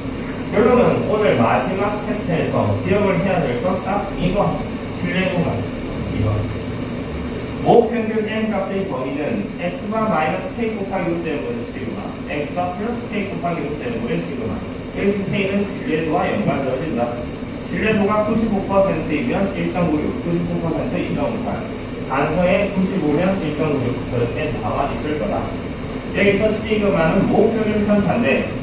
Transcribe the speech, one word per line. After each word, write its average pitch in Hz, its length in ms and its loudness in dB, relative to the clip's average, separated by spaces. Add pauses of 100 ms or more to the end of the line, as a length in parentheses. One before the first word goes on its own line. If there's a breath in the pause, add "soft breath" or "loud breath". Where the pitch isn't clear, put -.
(520)
결론은 240 560 4
오늘 208 280 2
마지막 202 720 0
챕터에서 165 760 0
기억을 190 360 2
해야 180 240 2
될 123 180 0
건 - 240 0
딱 233 340 -2
이거. 190 400 2 (400)
신뢰 185 300 0
구간. 175 240 0 (680)
이거. 104 140 2 (1300)
모평균 220 640 4
M 220 220 0
값의 196 380 -2
범위는 - 580 -2 (160)
X바 208 480 -2
마이너스 156 480 0
K 220 180 -2
곱하기 190 360 -2
루트 170 180 -2
M 127 160 -2
분의 120 260 -4
시그마, - 300 -6 (260)
X바 180 460 -2
플러스 233 380 -4
K 196 180 -2
곱하기 170 320 -2
루트 143 220 -4
M 117 180 -4
분의 170 200 -2
시그마. 113 340 -4 (420)
여기서 202 340 0
K는 202 340 0
신뢰도와 160 680 0
연관되어진다. 120 720 0 (640)
신뢰도가 214 560 2
구십오 220 400 2
퍼센트이면 170 880 2
일 170 160 -2
점 175 200 2
구육, - 320 0
구십구 170 380 0
퍼센트 160 360 -2
일 - 180 -2
점 - 100 0
오팔, - 360 -2 (480)
간성에 180 640 2
구십오면 180 680 2
일 151 140 -2
점 151 220 2
구육 120 300 -2
저렇게 120 420 0 (120)
나와 110 300 0
있을 151 260 -2
거다. 135 240 0 (720)
여기서 202 420 4
시그마는 196 680 2
모평균 214 580 4
편차인데 202 640 2 (140)